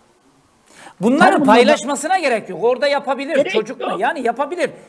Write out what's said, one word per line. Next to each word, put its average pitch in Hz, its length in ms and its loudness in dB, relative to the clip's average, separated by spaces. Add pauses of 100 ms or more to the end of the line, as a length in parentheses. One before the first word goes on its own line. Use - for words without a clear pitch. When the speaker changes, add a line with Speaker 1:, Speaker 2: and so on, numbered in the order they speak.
(1000)
Speaker 1:
Bunları 247 180 2
Speaker 2:
Tam 370 220 4
bunlardan 285 40 2
Speaker 1:
paylaşmasına 285 720 2
gerek 247 300 -2
yok. 175 140 -10
Orada 247 240 0
yapabilir 277 480 -4
Speaker 2:
Gerek 294 160 0
Speaker 1:
çocukla. 311 400 -4
Speaker 2:
yok. 175 80 -6
Speaker 1:
Yani 254 240 -2
yapabilir. 269 480 -4 (180)